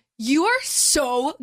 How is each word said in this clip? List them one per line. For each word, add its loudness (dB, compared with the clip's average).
you 2
are 0
so 0